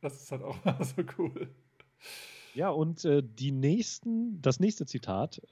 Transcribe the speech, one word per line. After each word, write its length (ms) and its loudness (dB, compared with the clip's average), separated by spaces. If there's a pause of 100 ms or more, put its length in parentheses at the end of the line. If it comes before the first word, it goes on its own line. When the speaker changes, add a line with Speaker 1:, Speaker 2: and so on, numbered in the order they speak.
Speaker 1:
Das 200 -6
ist 120 -16
halt 100 -6
auch 220 -8
<laughs> 160 2
so 220 -4 (160)
cool. 300 -4 (1040)
Speaker 2:
Ja, 160 0
und, 340 0
äh, 200 6
die 280 -4
nächsten, 880 0
das 200 4
nächste 260 2
Zitat, 540 -2 (120)